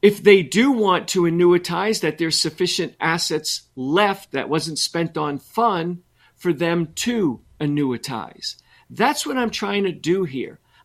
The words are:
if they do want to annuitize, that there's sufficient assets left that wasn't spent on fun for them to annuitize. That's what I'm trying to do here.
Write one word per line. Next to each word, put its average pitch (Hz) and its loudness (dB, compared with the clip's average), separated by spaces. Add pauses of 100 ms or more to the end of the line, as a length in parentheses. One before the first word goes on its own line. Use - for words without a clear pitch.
if 202 4
they 196 8
do 240 2
want 196 2
to 180 0
annuitize, 175 2
that 156 -2
there's 160 0
sufficient 170 -2
assets 160 -2 (140)
left 190 -2
that 127 -6
wasn't 156 -4
spent 165 -4
on 147 -4
fun 180 -2 (340)
for 180 -2
them 170 0
to 202 -2 (200)
annuitize. 135 -4 (340)
That's 262 0
what 277 -4
I'm 240 -2
trying 202 -4
to 180 -2
do 180 -2
here. 131 -8 (260)